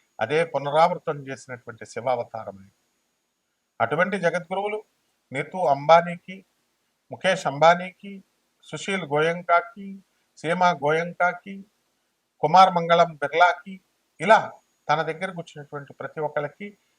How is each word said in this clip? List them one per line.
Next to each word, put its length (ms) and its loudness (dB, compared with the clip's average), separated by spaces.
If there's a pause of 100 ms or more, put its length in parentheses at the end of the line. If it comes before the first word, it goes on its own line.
(200)
అదే 260 0
పునరావృతం 840 -2
చేసినటువంటి 580 -16
శివావతారమే. 840 -8 (1120)
అటువంటి 380 -2
జగద్గురువులు 640 -4 (480)
నీతూ 340 -6
అంబానీకి, 800 2 (680)
ముఖేష్ 360 -2
అంబానీకి, 760 2 (400)
సుశీల్ 400 -6
గోయంకాకి, 1000 -2 (340)
సీమా 320 2
గోయంకాకి, 960 -2 (760)
కుమార్ 340 6
మంగళం 420 2
బిర్లాకి, 680 0 (400)
ఇలా 300 4 (380)
తన 120 2
దగ్గరకు 380 -8
వచ్చినటువంటి 540 -14
ప్రతి 260 -14
ఒక్కళ్ళకి 580 -8 (220)